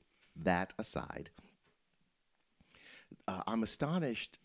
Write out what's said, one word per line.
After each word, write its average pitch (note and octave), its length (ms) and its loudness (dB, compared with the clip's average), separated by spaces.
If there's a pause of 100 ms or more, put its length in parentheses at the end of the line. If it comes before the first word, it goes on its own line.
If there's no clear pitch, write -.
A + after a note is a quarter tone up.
(360)
That F2+ 420 4
aside, - 520 -4 (2000)
uh, F#2+ 180 -2
I'm A2+ 160 2
astonished C#3+ 840 0